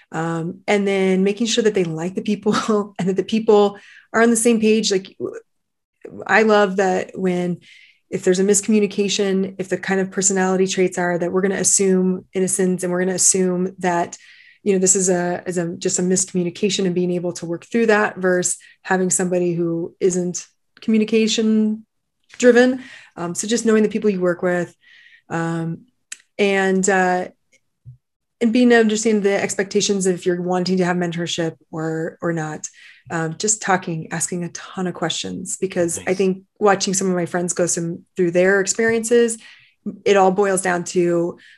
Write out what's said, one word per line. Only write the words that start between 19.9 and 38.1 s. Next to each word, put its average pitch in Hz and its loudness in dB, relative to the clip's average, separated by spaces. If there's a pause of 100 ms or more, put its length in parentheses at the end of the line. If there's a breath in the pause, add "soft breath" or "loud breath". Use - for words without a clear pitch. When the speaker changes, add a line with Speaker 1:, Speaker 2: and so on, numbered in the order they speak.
Speaker 1:
isn't 180 -2 (340)
communication 220 0 (540)
driven. 247 6 (340 loud breath)
Um, 170 -8
so 208 -8
just 226 -2
knowing 220 4
the 208 2
people 214 0
you 185 -2
work 175 0
with, 175 -2 (540 soft breath)
um, 165 -4 (520)
and, 190 2
uh, 185 2 (1120)
and 226 2
being 247 6
to 233 8
understand 214 2
the 196 0
expectations 196 -2
of 185 2
if 175 -6
you're 175 -2
wanting 180 0
to 180 2
have 180 0
mentorship 170 -4 (140)
or, 160 -6
or 170 -2
not. 156 -6 (420 loud breath)
Um, 160 -6
just - -2
talking, 180 -2
asking 170 -6
a 165 -10
ton - -10
of 175 -4
questions, 185 -8
because 175 -2
I - -18
Speaker 2:
Nice. 185 -2
Speaker 1:
think 190 0 (160)
watching 190 2
some 190 -2
of 180 0
my 175 -2
friends 175 -4
go 175 0
some, 170 -6 (120)